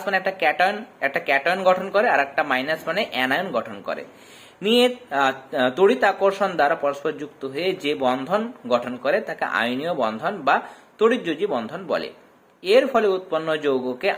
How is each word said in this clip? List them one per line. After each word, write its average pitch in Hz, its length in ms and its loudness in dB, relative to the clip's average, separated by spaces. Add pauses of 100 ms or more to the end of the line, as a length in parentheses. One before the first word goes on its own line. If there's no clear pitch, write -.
মানে 196 140 2
একটা 185 200 -2
ক্যাটায়ন, 180 360 2 (300)
একটা 135 220 -4
ক্যাটায়ন 165 400 0
গঠন 185 260 4
করে, 214 140 4
আর 139 120 4
একটা 139 220 0
মাইনাস 147 460 -2
মানে 185 140 -2 (120)
অ্যানায়ন 135 340 0 (100)
গঠন 110 180 -6 (120)
করে, 73 160 -6 (600)
নিয়ে, 240 240 4
আহ, 139 440 0 (460)
তড়িৎ 220 260 6
আকর্ষণ 196 540 2
দ্বারা 151 260 2
পরস্পর 143 280 -2
যুক্ত 147 320 -14
হয়ে 143 240 -4 (160)
যে 143 80 0 (140)
বন্ধন 135 360 0 (260)
গঠন 123 280 0
করে 143 220 0 (100)
তাকে 160 160 -6 (160)
আয়নীয় 127 340 -2
বন্ধন 127 400 -2 (120)
বা 156 100 6 (420)
তড়িৎযোজী 196 480 2
বন্ধন 139 340 -6 (120)
বলে। 80 160 -2 (540)
এর 220 300 6
ফলে 214 160 4
উৎপন্ন 165 480 -2
যৌগকে 131 600 0